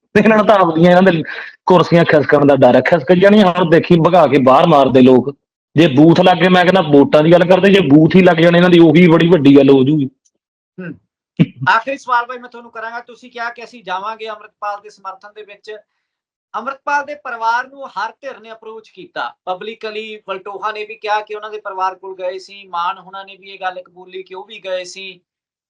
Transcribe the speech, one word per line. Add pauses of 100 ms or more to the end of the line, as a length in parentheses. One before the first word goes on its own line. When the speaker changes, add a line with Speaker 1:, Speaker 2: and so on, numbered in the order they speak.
(240)
Speaker 1:
ਇਹਨਾਂ
ਨੂੰ
ਤਾਂ
ਆਪਦੀਆਂ
ਇਹਨਾਂ
ਦੇ (440)
ਕੁਰਸੀਆਂ
ਖਿਸਕਣ
ਦਾ
ਡਰ
ਹੈ,
ਖਿਸਕ
ਜਾਣੀਆਂ।
ਹੁਣ
ਦੇਖੀ
ਭਗਾ
ਕੇ
ਬਾਹਰ
ਮਾਰਦੇ
ਲੋਕ। (400)
ਜੇ
ਬੂਥ
ਲੱਗ
ਗਏ,
ਮੈਂ
ਕਹਿੰਦਾ
ਵੋਟਾਂ
ਦੀ
ਗੱਲ
ਕਰਦੇ,
ਜੇ
ਬੂਥ
ਹੀ
ਲੱਗ
ਜਾਣ
ਇਹਨਾਂ
ਦੀ,
ਉਹੀ
ਬੜੀ
ਵੱਡੀ
ਗੱਲ
ਹੋ
ਜੂਗੀ। (760)
Speaker 2:
ਹੂੰ। (840)
ਆਖਰੀ
ਸਵਾਲ
ਬਾਈ
ਮੈਂ
ਤੁਹਾਨੂੰ
ਕਰਾਂਗਾ,
ਤੁਸੀਂ
ਕਿਹਾ
ਕਿ
ਅਸੀਂ
ਜਾਵਾਂਗੇ
ਅੰਮ੍ਰਿਤਪਾਲ
ਦੇ
ਸਮਰਥਨ
ਦੇ
ਵਿੱਚ। (800)
ਅੰਮ੍ਰਿਤਪਾਲ
ਦੇ
ਪਰਿਵਾਰ
ਨੂੰ
ਹਰ
ਧਿਰ
ਨੇ
ਅਪਰੋਚ
ਕੀਤਾ, (100)
ਪਬਲਿਕਲੀ (120)
ਵਲਟੋਹਾ
ਨੇ
ਵੀ
ਕਿਹਾ
ਕਿ
ਉਹਨਾਂ
ਦੇ
ਪਰਿਵਾਰ
ਕੋਲ
ਗਏ
ਸੀ,
ਮਾਨ
ਹੋਣਾ
ਨੇ
ਵੀ
ਇਹ
ਗੱਲ
ਕਬੂਲੀ
ਕਿ
ਉਹ
ਵੀ
ਗਏ
ਸੀ। (500)